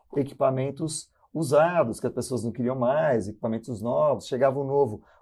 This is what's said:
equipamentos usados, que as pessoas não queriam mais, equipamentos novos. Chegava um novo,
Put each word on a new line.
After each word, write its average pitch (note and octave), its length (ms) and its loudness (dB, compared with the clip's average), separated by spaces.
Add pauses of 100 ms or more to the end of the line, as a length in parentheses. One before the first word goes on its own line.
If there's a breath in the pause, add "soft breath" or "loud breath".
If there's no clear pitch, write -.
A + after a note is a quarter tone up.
(160)
equipamentos C#3 960 -2 (240)
usados, D3+ 640 2
que - 60 -6
as A#2+ 80 -2
pessoas A#2+ 300 -4
não A#2 80 -2
queriam B2 260 -2
mais, B2+ 500 2
equipamentos A2 540 -6
novos. C3+ 460 0
Chegava C3+ 320 2
um C#3 60 -2
novo, C#3 360 2 (200 soft breath)